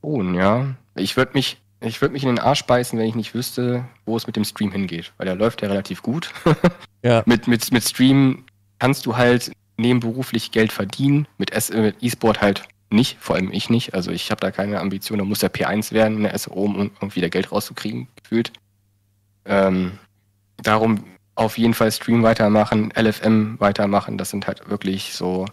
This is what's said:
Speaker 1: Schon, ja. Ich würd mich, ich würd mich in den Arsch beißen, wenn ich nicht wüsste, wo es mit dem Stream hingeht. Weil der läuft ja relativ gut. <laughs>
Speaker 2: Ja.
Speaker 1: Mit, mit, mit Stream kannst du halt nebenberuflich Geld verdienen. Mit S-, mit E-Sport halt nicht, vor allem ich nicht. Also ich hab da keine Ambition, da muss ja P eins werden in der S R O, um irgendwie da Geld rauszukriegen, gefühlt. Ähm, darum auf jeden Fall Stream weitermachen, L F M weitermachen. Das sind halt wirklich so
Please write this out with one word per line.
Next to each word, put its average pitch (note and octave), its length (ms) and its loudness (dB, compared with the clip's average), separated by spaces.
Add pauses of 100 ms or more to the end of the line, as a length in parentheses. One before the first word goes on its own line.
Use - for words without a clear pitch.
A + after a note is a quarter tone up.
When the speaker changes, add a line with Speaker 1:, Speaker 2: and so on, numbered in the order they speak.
Speaker 1:
Schon, G#2 300 -2
ja. G#2 320 2 (300)
Ich G2 200 -4
würd B2+ 180 0
mich, C3+ 220 0 (240)
ich A2+ 220 -4
würd C3 100 0
mich C#3 120 -6
in C3 40 2
den A#2+ 100 2
Arsch C#3 260 2
beißen, B2 340 0
wenn A2+ 80 0
ich A2 80 -2
nicht A2 200 -6
wüsste, B2 500 -4 (200)
wo A3+ 140 -2
es - 80 -6
mit - 100 -6
dem G#3 80 0
Stream G#3 260 -4
hingeht. F#3 460 -6
Weil - 80 -8
der F#2 100 -2
läuft G#2+ 280 0
ja G#2 60 -2
relativ G2 340 -4
gut. C#3+ 280 -4 (140)
<laughs> D#3+ 180 4 (440)
Speaker 2:
Ja. A2+ 200 6
Speaker 1:
Mit, A#2 200 4
mit, A#2 240 0
mit B2 160 2
Stream C3+ 580 4 (340)
kannst C3+ 260 0
du A2 140 -2
halt B2 340 4 (240)
nebenberuflich A#2+ 760 0
Geld A2 200 2
verdienen. C#3 640 0
Mit - 160 -4
S-, G#2+ 180 -4
mit G#2+ 300 0
E-Sport A#2 400 0
halt G2 220 2 (260)
nicht, A2 320 2
vor - 160 -2
allem F#2+ 160 -4
ich - 160 -6
nicht. A#2 240 0
Also F#2 180 -4
ich F2 200 -8
hab G#2+ 100 -4
da F#2+ 100 -2
keine G#2 300 -4
Ambition, G2+ 380 -4
da G2 80 -2
muss G#2 160 -2
ja F#2+ 80 0
P - 160 -4
eins G#2+ 260 -4
werden A2 240 2
in G#2+ 60 -2
der G#2 100 0
S - 140 -6
R - 100 -12
O, G2 80 0
um G2+ 140 0
irgendwie G2+ 420 -4
da E2+ 80 0
Geld F#2 240 -4
rauszukriegen, A#2+ 560 -6 (140)
gefühlt. A2+ 300 -2 (920)
Ähm, F#2+ 540 2 (640)
darum A2 420 2 (300)
auf A2 240 -2
jeden A2+ 160 4
Fall A2 180 2
Stream A#2 300 2
weitermachen, G#2+ 680 4
L A2+ 140 2
F G#2+ 140 0
M A2 400 2
weitermachen. G2+ 560 0
Das - 140 -6
sind - 160 -6
halt - 240 -8
wirklich G2 420 -4
so F#2 400 -4